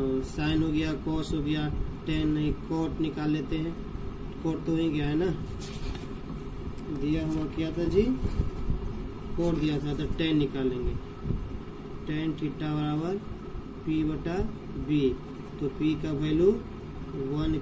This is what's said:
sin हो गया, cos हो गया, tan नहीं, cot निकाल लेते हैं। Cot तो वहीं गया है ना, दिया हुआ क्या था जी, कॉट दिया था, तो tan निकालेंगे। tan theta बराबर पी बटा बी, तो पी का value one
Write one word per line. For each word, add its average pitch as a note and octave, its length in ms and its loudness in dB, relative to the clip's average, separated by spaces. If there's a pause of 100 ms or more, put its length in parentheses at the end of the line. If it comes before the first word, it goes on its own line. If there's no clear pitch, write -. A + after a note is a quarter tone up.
(260)
sin D#3 360 2
हो D#3+ 60 4
गया, D#3 240 2 (120)
cos D#3 300 0
हो D#3 80 2
गया, D3+ 260 2 (380)
tan D#3 220 2
नहीं, D3+ 240 4 (160)
cot D#3+ 320 0
निकाल D3+ 300 0
लेते D#3 260 0
हैं। E3 180 0 (680)
Cot D#3+ 240 0
तो E3 60 2
वहीं D#3+ 200 4
गया D3 160 2
है D3+ 80 2
ना, F3 100 4 (1700)
दिया D#3 260 2
हुआ D#3 180 0 (120)
क्या D#3+ 160 0
था E3+ 120 0
जी, E3+ 180 6 (1300)
कॉट E3+ 180 4
दिया D3+ 240 2
था, D3 160 -2
तो D3 100 -2 (140)
tan D#3+ 200 4
निकालेंगे। C3 540 2 (1120)
tan D#3 260 -2
theta D3+ 400 -4
बराबर D3+ 440 0 (680)
पी D#3 200 2
बटा D#3 320 -2 (520)
बी, D3 200 6 (520)
तो C#3+ 80 0 (100)
पी D3+ 240 4
का D#3 100 -2
value D#3 380 6 (800)
one D#3 320 2